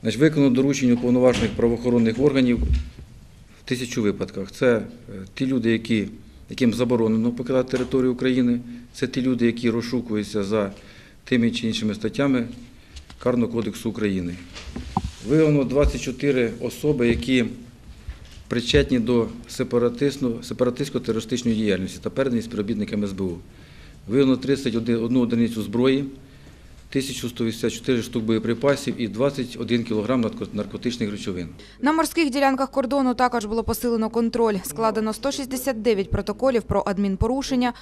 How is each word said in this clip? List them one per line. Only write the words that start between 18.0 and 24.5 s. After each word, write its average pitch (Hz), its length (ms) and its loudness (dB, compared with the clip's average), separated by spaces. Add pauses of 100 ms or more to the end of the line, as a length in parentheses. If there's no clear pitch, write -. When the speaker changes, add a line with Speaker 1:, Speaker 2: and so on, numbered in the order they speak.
Speaker 1:
причетні 131 520 2
до 113 280 2 (200)
сепаратизму, 123 840 0
сепаратистсько-терористичної 120 1300 -2
діяльності 95 480 0
та 107 60 -4
передані 120 320 0
співробітникам 104 640 -4
С 101 80 -4
Б 95 100 -6
У. 87 160 -4 (680)
Виявлено 131 300 4
тридцять 131 380 0